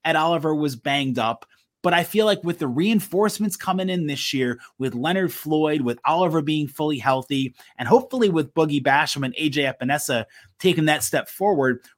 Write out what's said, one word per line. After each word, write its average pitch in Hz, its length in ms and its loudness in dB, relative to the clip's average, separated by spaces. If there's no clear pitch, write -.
Ed 160 100 4
Oliver 160 380 2
was 147 220 -2
banged 135 440 -2
up. 113 260 -2
But 175 120 2
I 175 100 2
feel 208 220 0
like 202 180 2
with 170 160 -4
the 147 80 -2
reinforcements 202 880 0
coming 190 340 -4
in 180 160 -2
this 143 280 -4
year, 131 260 -2
with 131 160 -4
Leonard 170 360 -2
Floyd, 156 480 0
with 120 240 -2
Oliver 160 380 2
being 151 260 0
fully 151 300 -4
healthy, 131 580 -2
and 123 100 -6
hopefully 247 400 4
with 160 260 0
Boogie 147 300 0
Basham 143 400 2
and 127 140 -6
A 156 100 -2
J 139 160 0
Epinesa 131 600 -2
taking 170 260 2
that 151 180 2
step - 260 -2
forward, 139 500 0